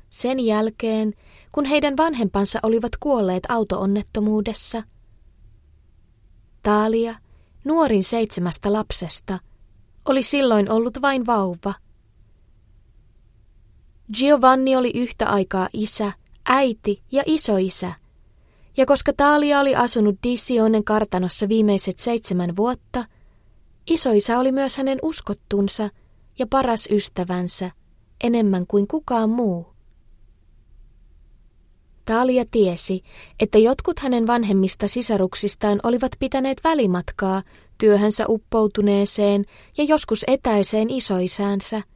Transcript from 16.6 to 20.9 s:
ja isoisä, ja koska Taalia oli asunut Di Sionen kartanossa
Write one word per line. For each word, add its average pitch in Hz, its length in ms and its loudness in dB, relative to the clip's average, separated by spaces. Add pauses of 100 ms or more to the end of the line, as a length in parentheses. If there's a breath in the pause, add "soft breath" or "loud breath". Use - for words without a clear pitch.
ja 277 140 0
isoisä, 190 640 -2 (880)
ja 262 80 4
koska 277 320 4
Taalia 294 420 4
oli 277 160 2
asunut 214 480 2
Di 247 140 -2
Sionen 220 460 2
kartanossa 202 680 -2